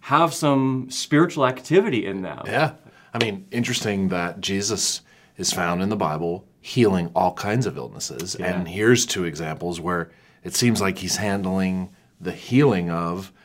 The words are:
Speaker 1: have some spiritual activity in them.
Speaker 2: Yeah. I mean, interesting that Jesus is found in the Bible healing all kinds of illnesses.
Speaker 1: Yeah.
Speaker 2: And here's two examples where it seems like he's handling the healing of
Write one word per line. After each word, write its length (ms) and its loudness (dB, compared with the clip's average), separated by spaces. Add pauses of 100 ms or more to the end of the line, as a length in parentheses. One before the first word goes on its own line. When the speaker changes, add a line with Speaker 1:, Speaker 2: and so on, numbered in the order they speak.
Speaker 1:
have 320 2
some 580 2
spiritual 560 2
activity 600 2
in 160 -6
them. 240 -8
Speaker 2:
Yeah. 260 0 (400)
I 100 -4
mean, 280 -4
interesting 580 0
that 320 -2
Jesus 600 -2 (360)
is 160 -2
found 300 0
in 60 0
the 80 -2
Bible 500 -2 (160)
healing 520 2
all 200 2
kinds 320 -2
of 100 -6
illnesses. 640 -10
Speaker 1:
Yeah. 160 -4
Speaker 2:
And 140 -4
here's 360 4
two 200 -4
examples 560 -6
where 300 -2 (340)
it 100 -10
seems 260 4
like 180 0
he's 180 -4
handling 720 0 (320)
the 120 -6
healing 580 2
of 420 -4 (120)